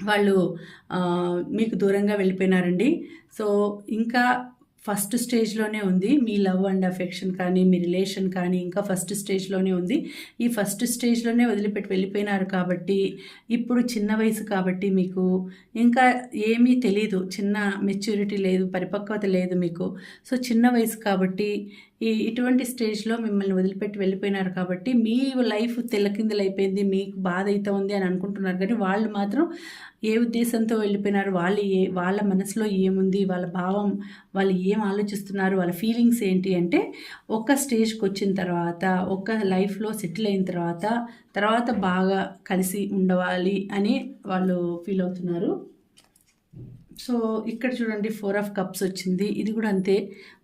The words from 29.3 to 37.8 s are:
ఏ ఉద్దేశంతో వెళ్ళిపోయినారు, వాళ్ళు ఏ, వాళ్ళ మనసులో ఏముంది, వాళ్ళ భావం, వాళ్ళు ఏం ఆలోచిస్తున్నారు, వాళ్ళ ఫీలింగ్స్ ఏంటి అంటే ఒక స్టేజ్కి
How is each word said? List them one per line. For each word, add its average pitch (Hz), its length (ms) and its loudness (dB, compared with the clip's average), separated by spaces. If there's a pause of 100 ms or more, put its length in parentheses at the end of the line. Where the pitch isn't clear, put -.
ఏ 220 140 2
ఉద్దేశంతో 233 580 2
వెళ్ళిపోయినారు, 202 560 0
వాళ్ళు 185 300 2
ఏ, 190 260 2
వాళ్ళ 185 340 0
మనసులో 196 440 0
ఏముంది, 190 600 2
వాళ్ళ 180 200 -2
భావం, 185 560 -2 (340)
వాళ్ళు 190 180 2
ఏం 196 280 2
ఆలోచిస్తున్నారు, 196 760 -2
వాళ్ళ 180 140 0
ఫీలింగ్స్ 233 520 2
ఏంటి 185 320 2
అంటే 175 380 2 (360)
ఒక 226 240 0
స్టేజ్కి 220 520 0